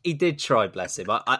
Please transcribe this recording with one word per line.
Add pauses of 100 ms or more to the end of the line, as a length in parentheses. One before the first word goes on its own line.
he
did
try,
bless
him.
I,
I,